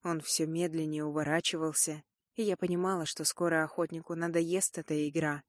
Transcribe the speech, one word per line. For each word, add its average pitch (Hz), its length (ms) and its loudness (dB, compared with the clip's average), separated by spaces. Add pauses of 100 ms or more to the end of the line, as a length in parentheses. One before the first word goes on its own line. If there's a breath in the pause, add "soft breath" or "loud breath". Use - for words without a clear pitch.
Он 170 180 -2
все 156 260 0
медленнее 160 580 -2
уворачивался, 156 960 0 (320)
и 233 80 -2
я 202 140 2
понимала, 180 500 0
что - 180 -6
скоро 160 380 2
охотнику 165 540 -4
надоест 170 640 0
эта 151 300 -2
игра 147 400 -2